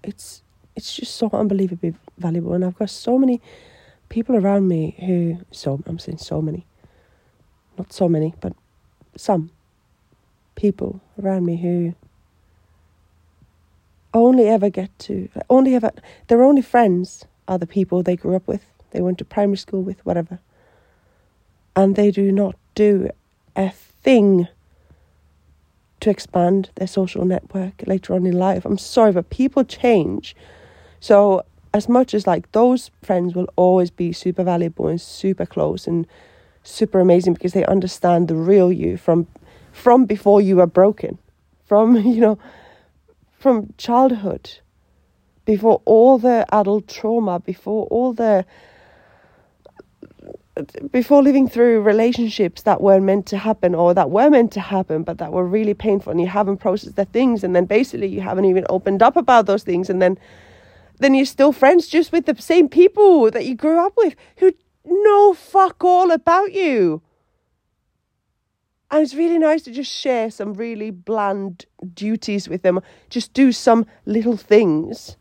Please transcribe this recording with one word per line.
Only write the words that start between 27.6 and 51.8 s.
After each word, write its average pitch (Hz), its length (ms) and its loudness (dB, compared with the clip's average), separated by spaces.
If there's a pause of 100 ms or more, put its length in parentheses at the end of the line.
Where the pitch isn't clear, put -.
later 185 280 -4
on 185 120 -2
in 180 120 -2
life. 185 260 -2
I'm 196 140 -4
sorry, 220 340 2
but 175 180 -4
people 262 340 -2
change. 156 720 -2 (640)
So 202 440 2 (300)
as 208 140 -2
much 247 260 0
as, 208 120 -2
like, 175 260 -2
those 247 380 0 (120)
friends 180 320 -4
will 180 220 -6
always 180 340 2
be 170 220 -8
super 180 320 -6
valuable 170 440 -4
and 170 120 -4
super - 460 -6
close 156 400 -6
and 165 200 -4 (560)
super - 380 -4
amazing 180 340 4
because 180 180 -8
they 190 140 0
understand 180 640 0
the 165 80 -4
real 180 360 2
you 90 240 -4
from, 170 300 0 (460)
from 247 320 4
before 202 360 2
you 190 160 2
were 175 100 6
broken, 185 520 0 (460)
from, 220 320 4
<laughs> 226 180 2
you 226 60 0
know, 214 180 2 (1000)
from 220 380 -2
childhood, 240 840 -4 (840)
before 214 400 2
all 233 340 6
the 233 340 0
adult 208 360 0
trauma, 214 520 -4
before 196 460 -8
all 247 260 -2
the, 220 320 0 (2500)
before 277 320 4
living 269 260 2
through 233 340 2